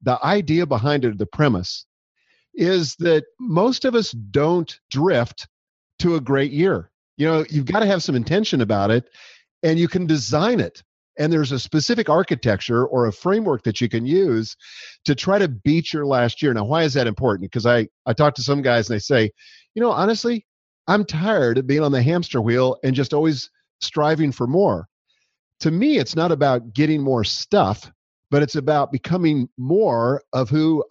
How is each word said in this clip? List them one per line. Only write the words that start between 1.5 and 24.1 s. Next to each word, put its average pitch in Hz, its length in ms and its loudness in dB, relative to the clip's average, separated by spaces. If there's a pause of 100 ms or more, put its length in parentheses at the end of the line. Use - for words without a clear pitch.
is 175 460 0
that 165 260 2 (120)
most 233 460 0
of 254 120 0
us 226 160 0
don't 143 680 -2 (100)
drift 139 600 -2 (500)
to 170 160 2
a 156 60 -2
great 139 320 0
year. 147 360 0 (280)
You 147 100 0
know, 160 220 0
you've 147 160 -2
gotta 202 220 2
have 190 160 0
some 143 120 -2
intention 151 460 0
about 104 300 0
it, 120 180 0 (520)
and 160 160 2
you 170 120 2
can 185 160 -2
design 156 560 0
it. - 220 -6 (340)
And 156 140 0
there's 147 220 0
a 131 60 -2
specific 202 500 -2
architecture 123 760 0
or 120 220 0
a 101 60 -2
framework 185 500 -2
that 107 160 -4
you 123 80 0
can 117 180 -4
use 135 520 0 (480)
to 143 100 0
try 190 240 0
to 190 80 2
beat 147 460 -2
your 147 120 -4
last 123 360 0
year. 139 120 2
Now, 107 120 -2
why 156 180 0
is 143 100 0
that 127 140 0
important? 104 440 -2
'Cause 113 140 -4
I, 120 220 4 (180)
I 127 60 -2
talk 147 240 2
to 127 60 -10
some 143 200 -2
guys 120 280 2
and 117 60 -2
they 104 40 -4
say, 113 320 2 (420)
"You 220 80 -4
know, 240 100 2
honestly, 220 540 -2 (420)
I'm 202 180 2
tired 156 520 0
of 131 100 -2
being 147 160 2
on 143 100 2
the 127 80 2
hamster 156 400 0
wheel 123 420 0
and 131 120 0
just 135 180 -2
always 151 360 0 (320)
striving 151 520 0